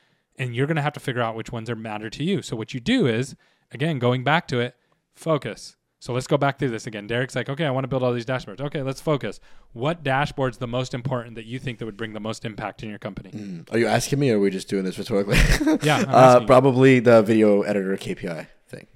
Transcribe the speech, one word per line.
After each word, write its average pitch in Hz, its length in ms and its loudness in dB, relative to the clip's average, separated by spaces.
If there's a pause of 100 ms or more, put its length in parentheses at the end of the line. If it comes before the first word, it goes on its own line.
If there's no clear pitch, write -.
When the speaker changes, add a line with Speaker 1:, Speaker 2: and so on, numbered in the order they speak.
(400)
Speaker 1:
And 123 160 -6
you're 135 120 0
gonna 160 160 0
have 147 100 -2
to - 60 -16
figure 123 220 -4
out 113 140 -2
which 113 160 -10
ones 113 180 -8
are 117 60 -4
matter 110 360 -8
to 143 120 -8
you." 170 180 -2
So - 140 -10
what 110 180 -8
you 131 60 -8
do 214 280 2
is, 117 280 -2 (360)
again, 147 280 -4
going 123 240 0
back 151 260 0
to 123 100 -2
it, 123 160 -4 (400)
focus. - 600 -4 (240)
So - 140 -8
let's 127 140 -4
go 151 100 2
back 139 220 -2
through 135 100 -2
this 110 160 -8
again. 104 220 -10
Derek's 123 280 -4
like, 123 140 -4
"Okay, 147 160 -4
I 135 60 -2
wanna 131 160 -4
build 127 160 -2
all 123 100 2
these 120 120 -4
dashboards." 123 360 -8
Okay, 143 220 -6
let's 135 180 -8
focus. 123 380 -4 (340)
What 151 300 -6
dashboard's 135 560 -2
the 127 80 -6
most 123 260 -6
important 120 440 -6
that 110 80 -14
you 120 120 -10
think 120 220 -10
that 120 60 -8
would 104 120 -10
bring 110 160 -8
the 107 60 -10
most 107 260 -8
impact 104 380 -10
in 110 60 -10
your 104 100 -14
company? 95 320 -12
Speaker 2:
Mm. 98 420 -12
Are 113 60 0
you 117 80 2
asking 120 320 0
me, 139 100 2
or 110 80 4
are - 20 2
we 98 120 4
just 95 180 -8
doing 98 140 -2
this 92 160 -6
rhetorically? 101 380 0
<laughs> - 440 4
Speaker 1:
Yeah, 147 160 2
I'm 196 120 0
Speaker 2:
Uh, 120 80 4
Speaker 1:
asking 123 240 10
you. 107 60 -4
Speaker 2:
probably 131 520 6
the 113 240 8
video 107 400 4
editor 98 340 -2
K - 160 -8
P 90 160 -8
I 82 180 -10 (200)
thing. - 180 -18 (100)